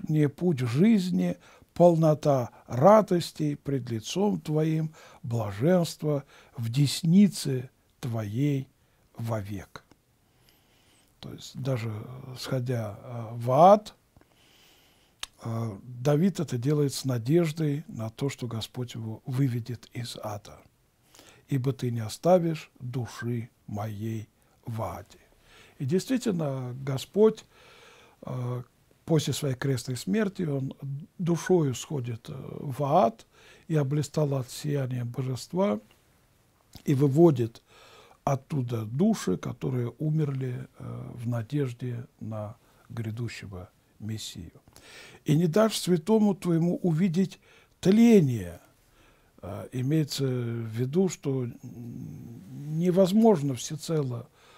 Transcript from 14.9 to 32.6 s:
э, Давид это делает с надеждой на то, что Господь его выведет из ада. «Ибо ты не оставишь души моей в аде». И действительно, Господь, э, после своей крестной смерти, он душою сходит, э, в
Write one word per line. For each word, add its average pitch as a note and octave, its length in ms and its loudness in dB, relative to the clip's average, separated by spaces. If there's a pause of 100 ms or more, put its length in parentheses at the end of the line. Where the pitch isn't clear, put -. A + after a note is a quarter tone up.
э, A2+ 400 -6
Давид D3 560 0
это B2+ 200 -4
делает C#3+ 340 0
с - 100 -10
надеждой D3 840 0
на A2+ 240 -10
то, C#3+ 180 -4
что - 160 -10
Господь A#2 480 -8
его A2 320 -10
выведет B2 680 -4
из A#2+ 280 -10
ада. G#2 380 -12 (880)
«Ибо C3 260 -2
ты B2 160 -4
не A#2 120 -4
оставишь E3 800 0
души A#2+ 680 -6 (160)
моей G#2+ 640 -8 (380)
в A2+ 160 -6
аде». - 360 -12 (600)
И C#3+ 60 -6
действительно, D#3 960 -2
Господь, G3 640 0 (760)
э, B2 420 -8 (420)
после D3+ 280 2
своей C3 220 -2
крестной B2+ 420 -4
смерти, F#3+ 460 -2
он C#3 300 -4 (460)
душою E3 560 2
сходит, A#2+ 540 -8
э, - 40 -12
в C3+ 500 -8